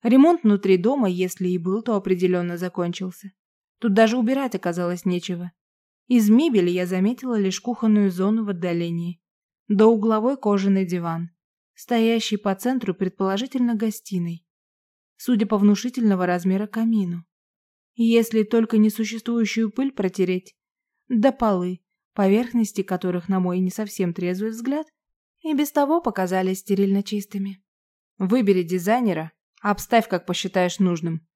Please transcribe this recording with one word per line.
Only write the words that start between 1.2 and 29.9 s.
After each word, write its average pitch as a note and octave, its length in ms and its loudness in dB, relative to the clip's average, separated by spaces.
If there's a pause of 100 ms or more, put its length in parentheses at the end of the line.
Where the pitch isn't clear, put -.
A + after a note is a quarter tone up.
и F3+ 100 0
был, F#3+ 240 -4
то A3 140 -2
определённо F3+ 600 0
закончился. F3+ 760 -8 (460)
Тут G#3 160 0
даже A3+ 220 4
убирать B3+ 380 -2
оказалось F3 500 -4
нечего. F3 480 -4 (540)
Из A#3 220 4
мебели A3 420 4
я F3+ 160 -2
заметила A3 520 -2
лишь F#3+ 220 -2
кухонную G#3+ 500 2
зону G3+ 340 -2
в G3+ 60 -6
отдалении, E3+ 720 -6 (460)
да G#3 180 6
угловой A3+ 500 2
кожаный G3 480 2
диван, E3+ 460 -4 (440)
стоящий A3+ 640 0
по G3 180 -2
центру, A3+ 400 -4
предположительно, G#3+ 800 -2
гостиной. F#3 720 -4 (680)
Судя A3 300 0
по G#3+ 100 -2
внушительного G3+ 680 2
размера F#3 400 0
камину. G#3 580 -2 (680)
Если A3+ 480 2
только A3+ 340 0
несуществующую A3 960 0
пыль C4+ 220 -4
протереть, F#3 640 -4 (540)
да B3+ 240 2
полы, F#3 480 -2 (320)
поверхности G#3 720 0
которых, F3+ 460 -6
на F#3+ 120 0
мой F3+ 200 -2
не F#3 100 -2
совсем G3 420 -6
трезвый F#3 380 -4
взгляд, C4 360 -6 (560)
и D#4 120 -4
без C#4+ 160 0
того D4+ 300 2
показались F#3 600 -2
стерильно G3 420 0
чистыми. G3 600 -8 (560)
«Выбери F#3+ 440 2
дизайнера, F3+ 720 -2 (280)
обставь, G#3 480 0